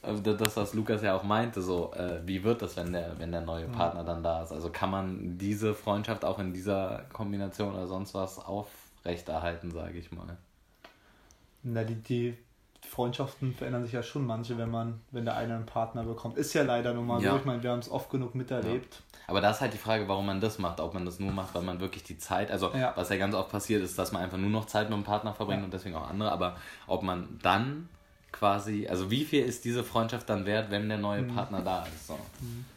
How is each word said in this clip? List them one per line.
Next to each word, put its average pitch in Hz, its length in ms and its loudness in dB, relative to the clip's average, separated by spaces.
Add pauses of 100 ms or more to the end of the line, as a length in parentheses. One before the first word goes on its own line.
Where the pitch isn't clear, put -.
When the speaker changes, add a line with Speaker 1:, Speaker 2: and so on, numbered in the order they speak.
Speaker 1:
äh, 107 200 -2
das, 104 340 4
was 101 160 0
Lukas 107 300 2
ja 98 140 6
auch 95 80 0
meinte, 110 360 2
so, 90 340 2
äh, 87 300 -2
wie 92 200 -2
wird 117 180 4
das, 92 140 -6
wenn 87 160 -2
der, 85 260 -4
wenn 85 140 -4
der 85 80 0
neue 82 260 -4
Speaker 2:
Mhm. 123 60 -6
Speaker 1:
Partner 85 320 2
dann 85 180 -2
da 82 220 2
ist? 80 80 -10
Also 80 180 -4
kann 95 220 0
man 92 460 -2
diese 104 360 2
Freundschaft 104 500 0
auch 95 140 2
in 92 140 -2
dieser 95 600 0
Kombination 101 640 -4
oder 92 140 -4
sonst 95 260 -6
was 95 240 -2
aufrechterhalten, 85 1300 -4
sag 85 240 -6
ich 85 160 -10
mal? 87 240 -10 (1300)
Speaker 2:
Na, 113 180 0
die, 113 140 -2
die 120 420 0 (500)
Freundschaften 127 680 -2
verändern 127 280 -2
sich 117 100 -4
ja 117 120 -2
schon 143 200 -2
manche, 117 320 -2
wenn 113 140 0
man, 117 300 -2 (100)
wenn 120 140 -2
der 113 120 0
eine 117 200 -2
einen 113 100 -4
Partner 113 380 -2
bekommt. 117 340 -4
Ist 147 160 0
ja 156 80 6
leider 120 320 2
nun 120 140 0
mal 120 120 2
Speaker 1:
Ja. 98 120 6
Speaker 2:
so, - 60 6
ich 135 60 0
meine, 123 200 0
wir 123 60 2
haben's 120 200 0
oft - 180 -2
genug 127 280 -2
miterlebt. 123 580 0
Speaker 1:
Ja. - 60 -18 (280)
Aber 95 120 4
da 101 100 8
ist 110 100 0
halt 120 140 2
die 104 40 -8
Frage, 110 280 2
warum 98 200 4
man 95 140 2
das 107 200 0
macht, 85 180 0
ob 80 160 -2
man 90 100 -2
das 90 140 -6
nur 98 140 0
macht, 95 240 -2
weil 87 60 0
man 90 180 -2
wirklich 95 240 -4
die 82 120 -10
Zeit, 95 360 0
also 92 200 2
Speaker 2:
Ja. 131 220 2
Speaker 1:
was 87 140 -2
ja 98 80 4
ganz 98 180 4
oft 95 160 0
passiert, 104 320 2
ist, 90 160 -4
dass 90 140 2
man 90 100 0
einfach 90 160 -2
nur 101 120 2
noch 107 160 2
Zeit 107 220 2
mit 107 80 0
dem 104 60 0
Partner 104 320 0
verbringt 98 280 0
Speaker 2:
Ja. - 20 -4
Speaker 1:
und 95 100 -6
deswegen 90 220 -6
auch 69 120 -6
andere, 101 220 2
aber 87 260 2 (300)
ob 92 160 0
man 90 400 -2
dann 135 460 4 (420)
quasi, 104 560 2
also 95 240 0
wie 135 140 2
viel 147 200 4
ist 120 200 -2
diese 120 180 0
Freundschaft 117 480 0
dann 98 160 2
wert, 104 240 2
wenn 104 180 0
der 107 100 0
neue 101 240 0
Speaker 2:
Mhm. 120 120 -2
Speaker 1:
Partner 98 280 -2
da 90 200 0 (100)
ist, 80 140 -14
so. 78 100 -8 (240)
Speaker 2:
Mhm. 120 240 -8 (120)